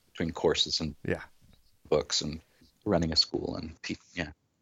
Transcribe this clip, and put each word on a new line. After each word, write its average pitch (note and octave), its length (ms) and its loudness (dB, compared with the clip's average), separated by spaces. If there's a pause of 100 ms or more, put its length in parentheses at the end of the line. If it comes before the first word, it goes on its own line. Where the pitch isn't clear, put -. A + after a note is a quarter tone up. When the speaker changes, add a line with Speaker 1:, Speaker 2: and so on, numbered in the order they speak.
(100)
Speaker 1:
between E2 220 -2
courses - 480 2
and D#2 140 -2 (120)
Speaker 2:
Yeah. E2 160 -2 (640)
Speaker 1:
books - 320 0
and D#2+ 200 -6 (440)
running E2 280 4
a D#2 40 -4
school - 400 0
and E2 260 -10
pe-, E2+ 120 -6 (200)
yeah, D#2+ 160 -4 (320)